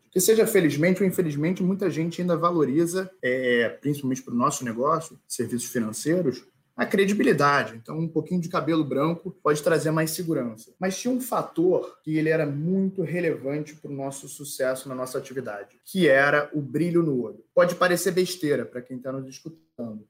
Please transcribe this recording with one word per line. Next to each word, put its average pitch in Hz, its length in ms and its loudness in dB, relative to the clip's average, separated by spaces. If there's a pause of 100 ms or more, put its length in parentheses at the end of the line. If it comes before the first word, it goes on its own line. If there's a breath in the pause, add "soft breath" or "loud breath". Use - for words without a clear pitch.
(100)
Que 190 100 2
seja 220 260 6
felizmente 180 560 2
ou 190 60 4
infelizmente, 170 540 0
muita 190 260 0
gente 165 320 -4
ainda 175 160 0
valoriza, 170 760 0 (120)
é, 123 460 2
principalmente 135 540 -4
pro 123 120 -8
nosso 131 300 0
negócio, 135 600 -2
serviços 120 440 -6
financeiros, 127 760 -2 (320)
a - 80 -2
credibilidade. 190 920 2
Então, 117 240 -10
um 165 80 -2
pouquinho 156 320 -2
de 165 120 -4
cabelo 160 340 2
branco 156 580 -2
pode 151 200 2
trazer 156 280 2
mais 160 200 0
segurança. 143 680 -4
Mas 190 200 -2
tinha 247 140 -2
um 254 100 -2
fator 170 800 0
que 156 140 -2
ele 156 100 2
era 160 160 2
muito 185 560 -2
relevante 147 720 -4
pro - 160 -16
nosso 135 380 -10
sucesso 131 580 -6
na 135 80 -10
nossa 127 220 -6
atividade, 117 680 -10
que 185 240 2
era 143 460 6
o 151 80 -2
brilho 160 420 0
no 139 200 0
olho. - 200 -10 (120)
Pode 175 220 4
parecer 175 340 2
besteira 156 560 0
pra 123 160 -10
quem 131 160 -12
tá 131 120 -10
nos 135 160 -8
escutando, 120 840 -14